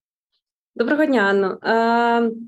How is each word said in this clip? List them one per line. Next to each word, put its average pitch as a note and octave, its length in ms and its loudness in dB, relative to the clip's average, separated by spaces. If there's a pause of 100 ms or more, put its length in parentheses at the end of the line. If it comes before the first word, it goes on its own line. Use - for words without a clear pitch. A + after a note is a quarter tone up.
(800)
Доброго C#4+ 260 0
дня, C4+ 160 2
Анно. G3 440 0
Е, A#3 680 0 (180)